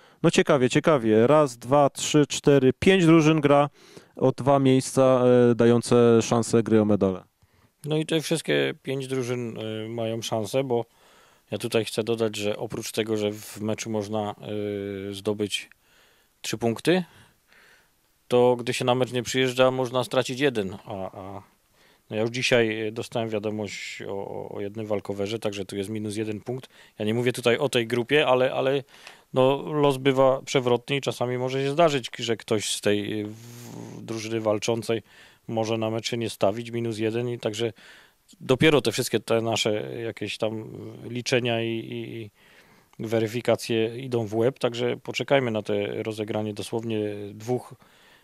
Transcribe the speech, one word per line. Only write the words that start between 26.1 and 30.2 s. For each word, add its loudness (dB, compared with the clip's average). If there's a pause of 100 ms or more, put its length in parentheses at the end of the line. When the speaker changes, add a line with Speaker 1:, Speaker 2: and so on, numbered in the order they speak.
Speaker 2:
jeden -6
punkt. -10 (280)
Ja -4
nie 0
mówię 0
tutaj 2
o 0
tej 0
grupie, 0
ale, 2
ale -2 (520)
no, 2
los 4
bywa 4